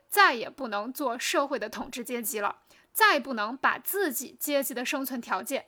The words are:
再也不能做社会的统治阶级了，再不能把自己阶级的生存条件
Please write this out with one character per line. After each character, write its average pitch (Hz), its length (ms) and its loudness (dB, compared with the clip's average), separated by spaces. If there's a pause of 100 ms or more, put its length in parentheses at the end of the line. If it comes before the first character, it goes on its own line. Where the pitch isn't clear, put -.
再 381 240 8
也 233 160 -6
不 - 180 -8
能 214 240 -4
做 262 280 -2
社 285 280 2
会 269 120 -2
的 214 100 -4
统 - 220 -8
治 233 120 -8
阶 240 180 -4
级 214 180 -4
了， - 240 -4 (280)
再 403 280 6
不 269 140 -6
能 220 240 -4
把 - 220 0
自 370 340 -2
己 - 260 -8
阶 285 220 0
级 269 120 -4
的 240 120 -4
生 269 180 -2
存 254 160 -6
条 214 220 -2
件 247 260 -4